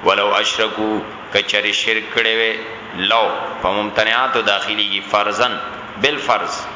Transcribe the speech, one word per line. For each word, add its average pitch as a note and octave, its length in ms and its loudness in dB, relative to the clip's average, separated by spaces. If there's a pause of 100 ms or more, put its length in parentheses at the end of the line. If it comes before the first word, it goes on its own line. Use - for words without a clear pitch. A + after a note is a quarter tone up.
ولو G2+ 300 4
اشرکو، G#2+ 640 0 (320)
که G#2 100 4
چرې G#2 300 0
شرک A2 460 0
کړي A2+ 80 2
وي، A2+ 320 2 (380)
لو G2+ 340 4 (320)
په F#2 60 0
ممتنعاتو A2 720 2
داخليږي، G2+ 580 0 (100)
فرضاً، G#2 500 2 (400)
بالفرض. B2 760 0